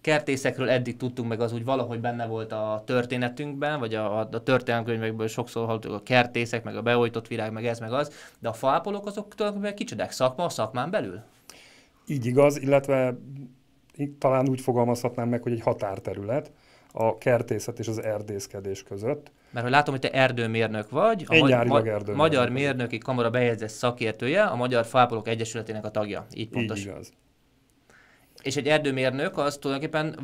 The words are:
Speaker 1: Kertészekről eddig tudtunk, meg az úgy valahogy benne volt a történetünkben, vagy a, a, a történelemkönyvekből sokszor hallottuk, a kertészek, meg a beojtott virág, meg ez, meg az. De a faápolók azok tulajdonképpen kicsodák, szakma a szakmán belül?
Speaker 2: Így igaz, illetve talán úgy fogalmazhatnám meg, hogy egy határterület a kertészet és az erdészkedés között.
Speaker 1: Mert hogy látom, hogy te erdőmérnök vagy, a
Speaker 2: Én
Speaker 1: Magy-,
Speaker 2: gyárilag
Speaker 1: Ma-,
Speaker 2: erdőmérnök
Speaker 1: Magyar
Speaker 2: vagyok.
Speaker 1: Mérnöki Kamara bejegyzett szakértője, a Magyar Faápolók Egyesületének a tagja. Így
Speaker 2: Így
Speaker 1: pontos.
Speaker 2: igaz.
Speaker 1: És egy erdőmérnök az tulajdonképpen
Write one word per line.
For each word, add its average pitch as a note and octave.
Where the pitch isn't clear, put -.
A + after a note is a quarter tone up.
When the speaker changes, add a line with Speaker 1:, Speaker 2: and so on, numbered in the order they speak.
Speaker 1:
Kertészekről C#3
eddig B2
tudtunk, B2
meg A2+
az A#2
úgy A#2
valahogy C#3
benne A#2+
volt A2
a G#2+
történetünkben, B2+
vagy A2+
a, G#2+
a, A2
a A2+
történelemkönyvekből A2+
sokszor A#2
hallottuk, A2
a G#2
kertészek, A#2+
meg G#2+
a G#2
beojtott A#2
virág, A2
meg A2
ez, A#2
meg A2+
az. D3
De A#2
a A2
faápolók F3
azok G#3
tulajdonképpen G3+
kicsodák, F#2+
szakma C3
a E3
szakmán B2+
belül? A2
Speaker 2:
Így C3+
igaz, C#3
illetve C3+
talán C3
úgy C3
fogalmazhatnám A#2+
meg, A#2+
hogy B2
egy A2+
határterület G#2
a A2+
kertészet A#2
és A#2
az A2+
erdészkedés G#2
között. A2
Speaker 1:
Mert A#2+
hogy B2
látom, C#3+
hogy C3
te -
erdőmérnök A2+
vagy, F#3+
a -
Speaker 2:
Én D#3+
Speaker 1:
Magy-, D3
Speaker 2:
gyárilag B2
Speaker 1:
Ma-, A2+
Speaker 2:
erdőmérnök G#2
Speaker 1:
Magyar D3
Speaker 2:
vagyok. B2
Speaker 1:
Mérnöki B2
Kamara A#2+
bejegyzett A#2
szakértője, A#2+
a G3
Magyar A#2+
Faápolók A#2
Egyesületének A2
a G#2+
tagja. G2+
Így -
Speaker 2:
Így A2
Speaker 1:
pontos. A2
Speaker 2:
igaz. D2+
Speaker 1:
És C3+
egy C#3
erdőmérnök C#3+
az C#3+
tulajdonképpen D3+